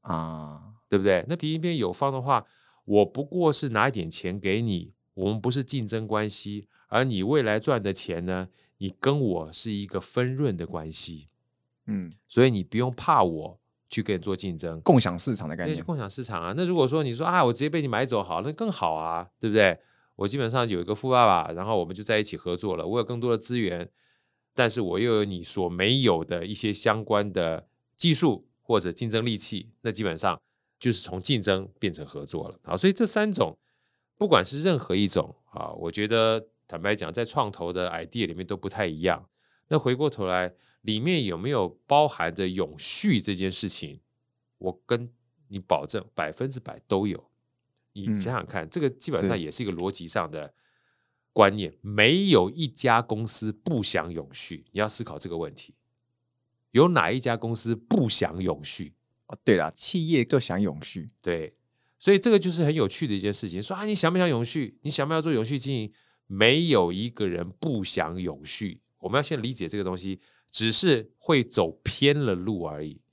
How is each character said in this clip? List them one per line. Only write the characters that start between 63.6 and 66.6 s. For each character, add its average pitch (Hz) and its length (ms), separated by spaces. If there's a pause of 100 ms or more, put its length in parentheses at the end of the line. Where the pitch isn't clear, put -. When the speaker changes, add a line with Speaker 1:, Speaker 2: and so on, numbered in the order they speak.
Speaker 2:
说 190 140
，“啊， 202 80
你 214 100
想 170 180
不 185 60
想 180 100
永 120 160
续？ 123 380
你 147 80
想 143 160
不 156 60
想 160 80
做 156 120
永 113 120
续 135 140
经 135 180
营？” 107 160 (340)
没 120 400